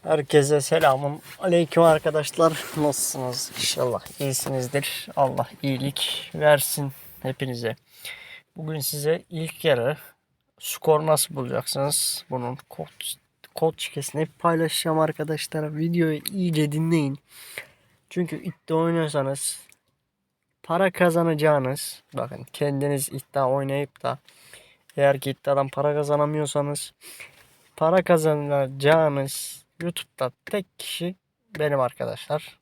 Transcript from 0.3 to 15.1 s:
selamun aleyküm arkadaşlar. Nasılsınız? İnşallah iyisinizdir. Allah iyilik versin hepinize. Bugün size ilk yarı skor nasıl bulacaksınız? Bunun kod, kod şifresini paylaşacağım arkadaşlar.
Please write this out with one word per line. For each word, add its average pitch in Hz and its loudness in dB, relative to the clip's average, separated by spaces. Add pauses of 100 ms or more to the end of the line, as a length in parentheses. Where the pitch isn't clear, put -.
selamun 143 2 (180)
aleyküm 170 4
arkadaşlar. 156 2 (120)
Nasılsınız? 135 -2
İnşallah - -2
iyisinizdir. 135 -4
Allah 127 0 (140)
iyilik 135 -4
versin 147 4 (300)
hepinize. 123 -4 (800)
Bugün 156 -8
size 151 -2
ilk 160 -8
yarı 139 2 (640)
skor 156 0
nasıl 156 2
bulacaksınız? 139 -4
Bunun 127 -6 (120)
kod, - -12 (680)
kod 160 0
şifresini - -6
paylaşacağım 165 0
arkadaşlar. 156 -2